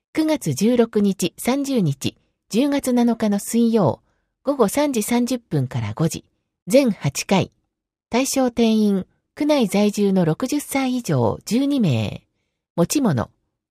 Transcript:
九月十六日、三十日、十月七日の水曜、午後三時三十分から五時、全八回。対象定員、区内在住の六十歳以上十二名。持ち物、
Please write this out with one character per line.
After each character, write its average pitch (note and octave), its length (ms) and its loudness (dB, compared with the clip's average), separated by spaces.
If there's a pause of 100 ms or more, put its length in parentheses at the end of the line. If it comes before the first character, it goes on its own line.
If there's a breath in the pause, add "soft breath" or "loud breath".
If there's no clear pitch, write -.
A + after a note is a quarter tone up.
(140)
九 D#4+ 120 0
月 C#4+ 300 -2
十 A3+ 200 2
六 A#3 240 2
日、 G3 380 0
三 C#4 260 -2
十 C4+ 160 -2
日、 E3 380 -2 (320)
十 C4 200 0
月 C#4 220 -2
七 A#3+ 240 2
日 A3+ 140 -2
の G3+ 80 0
水 A3+ 340 0
曜、 E3+ 300 2 (400)
午 C#4+ 140 -2
後 B3 120 4
三 D4 240 0
時 A3+ 120 -2
三 A#3+ 240 0
十 B3+ 100 -4
分 C#3+ 300 -4
か B2+ 120 -6
ら G#2+ 140 -6
五 E3 140 0
時、 - 180 -6 (400)
全 B3+ 240 4
八 - 380 -4
回。 F#3+ 240 0 (580)
対 B3 160 0
象 C4 240 0
定 A#3 220 0
員、 G#3 340 0 (300)
区 D4+ 100 -4
内 D4 220 2
在 G#3 240 2
住 G3+ 200 0
の F#3 140 2
六 E3 220 -2
十 D4 120 -2
歳 C4 380 -4
以 A#3+ 60 -6
上 B2 420 0
十 B3+ 200 0
二 C#4 140 0
名。 A#2+ 440 0 (520)
持 E3+ 120 2
ち D4+ 140 -2
物、 D#3 280 0 (420)